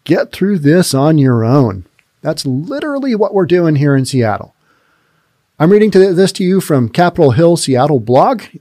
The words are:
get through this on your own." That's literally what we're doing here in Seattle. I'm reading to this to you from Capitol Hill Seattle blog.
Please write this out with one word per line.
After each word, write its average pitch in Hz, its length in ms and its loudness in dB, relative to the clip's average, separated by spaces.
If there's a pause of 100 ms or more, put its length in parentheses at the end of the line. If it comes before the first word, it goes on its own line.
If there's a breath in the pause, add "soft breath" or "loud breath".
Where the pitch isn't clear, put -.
get - 280 -2
through 190 280 -2
this 151 340 0
on 151 240 2
your 127 260 2
own." 113 420 0 (360)
That's 156 240 -6
literally 269 680 -6
what 202 180 -2
we're 190 140 0
doing 165 300 0
here 143 180 0
in 135 100 0
Seattle. 113 480 -4 (1080)
I'm 160 120 2
reading 214 180 4
to 190 240 2
this 180 200 2
to 202 100 -6
you 185 180 0
from 131 260 -2
Capitol 170 440 0
Hill 165 260 2
Seattle 135 420 0
blog. 139 440 0 (180)